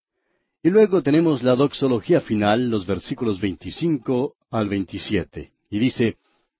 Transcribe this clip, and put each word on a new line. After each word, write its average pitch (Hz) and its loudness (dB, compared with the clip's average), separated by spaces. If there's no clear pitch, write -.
Y 160 2
luego 190 4
tenemos 151 2
la 127 4
doxología 131 0
final, 110 0
los 104 -2
versículos 98 -4
veinticinco 123 -4
al 110 -2
veintisiete. 92 -6
Y 107 -4
dice, 117 0